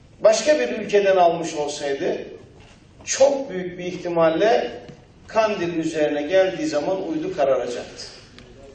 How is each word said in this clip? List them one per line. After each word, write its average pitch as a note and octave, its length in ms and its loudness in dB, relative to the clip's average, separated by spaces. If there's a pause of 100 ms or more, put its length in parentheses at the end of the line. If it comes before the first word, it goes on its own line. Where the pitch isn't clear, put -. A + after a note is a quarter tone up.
(200)
başka B3+ 400 4
bir A#3+ 100 -2
ülkeden G3+ 460 2
almış E3 380 2
olsaydı, D3 640 -4 (880)
çok C4+ 440 2
büyük F3+ 300 -8
bir F3+ 60 -8
ihtimalle E3+ 840 2 (560)
Kandil'in F3+ 520 -2
üzerine D3+ 420 -2
geldiği D#3+ 460 2
zaman E3 400 -4
uydu D#3+ 280 -6
kararacaktı. B2 680 -2 (720)